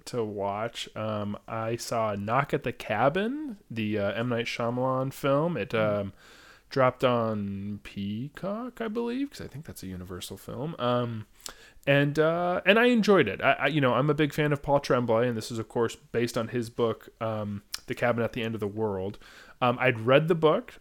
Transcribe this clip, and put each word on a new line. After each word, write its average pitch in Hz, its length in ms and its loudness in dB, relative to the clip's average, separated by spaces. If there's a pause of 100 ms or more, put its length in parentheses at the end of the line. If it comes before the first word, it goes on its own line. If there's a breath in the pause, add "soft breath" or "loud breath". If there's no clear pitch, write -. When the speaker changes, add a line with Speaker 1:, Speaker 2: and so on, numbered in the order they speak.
Speaker 1:
to 120 180 -2
watch. 104 720 -4
Um, 104 500 -4
I 113 300 -4
saw 110 400 -2
Knock 113 360 0
at 143 120 -2
the 120 80 -4
Cabin, 196 840 -2 (120)
the, 107 280 -2
uh, 101 140 0
M. 117 160 -2
Night 117 180 -2
Shyamalan 127 680 -2
film. 147 440 0
It, 98 140 -4
Speaker 2:
Mm. 107 300 2
Speaker 1:
um, 98 120 -6 (560 loud breath)
dropped 127 340 2
on 104 800 0
Peacock, 151 1000 -8
I 226 80 -6
believe, 240 420 -4
'cause - 100 -18
I - 80 -10
think 143 160 -14
that's - 180 -14
a 95 60 -10
Universal 92 480 -10
film. 120 420 -10
Um, 120 480 -2 (600 loud breath)
and, 143 320 2
uh, 175 460 0
and 202 140 8
I 240 80 6
enjoyed 208 400 6
it. - 160 -4
I, 131 100 6
I, - 160 2
you 147 120 2
know, 127 140 6
I'm 135 160 4
a 147 40 4
big 147 180 2
fan 147 200 2
of 139 100 -2
Paul 143 160 2
Tremblay, 123 480 2
and 120 100 -2
this 107 140 -8
is, 113 80 -6
of 110 100 -8
course, 117 280 0
based 120 420 -2
on 113 100 -2
his 120 220 -4
book, 113 380 -2 (120)
um, 107 420 -4 (240)
The 127 100 -6
Cabin 120 260 0
at 110 120 -2
the 123 100 -4
End 113 100 -4
of 104 60 -6
the 104 80 -4
World. 101 500 -4 (420 loud breath)
Um, 123 200 2
I'd 123 200 4
read 135 280 6
the 180 80 4
book. 160 440 2